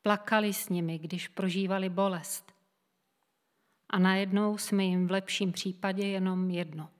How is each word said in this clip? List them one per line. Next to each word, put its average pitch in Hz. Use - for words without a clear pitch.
Plakali 208
s -
nimi, 165
když 165
prožívali 190
bolest. 180
A 202
najednou 196
jsme 196
jim 180
v 175
lepším 190
případě 190
jenom 185
jedno. 156